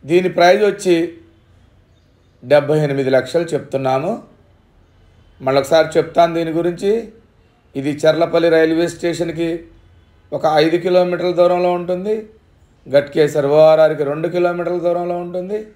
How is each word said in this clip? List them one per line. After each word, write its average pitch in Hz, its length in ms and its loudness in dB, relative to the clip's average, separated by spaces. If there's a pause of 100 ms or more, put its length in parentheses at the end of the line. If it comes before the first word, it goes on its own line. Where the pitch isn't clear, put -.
దీని 175 340 0
ప్రైస్ 185 320 6
వచ్చి 185 260 0 (1500)
డెబ్బై 143 420 2
ఎనిమిది 139 300 -2
లక్షలు 170 380 0
చెప్తున్నాము. 135 580 -4 (1300)
మళ్ళొకసారి 139 540 2
చెప్తాను 165 420 2
దీని 165 220 -4
గురించి. 175 320 -2 (840)
ఇది 139 160 -4 (100)
చర్లపల్లి 165 540 2
రైల్వే 160 380 2
స్టేషన్కి 170 560 -6 (840)
ఒక 143 140 -6 (180)
ఐదు 165 220 0
కిలోమీటర్ల 180 560 0
దూరంలో 180 380 2
ఉంటుంది. 180 360 -4 (680)
గట్కేసర్ 143 720 0
ఓఆర్ఆర్కి 156 560 4
రెండు 160 240 -4
కిలోమీటర్ల 175 520 -2
దూరంలో 175 380 -2
ఉంటుంది. 185 340 -8 (160)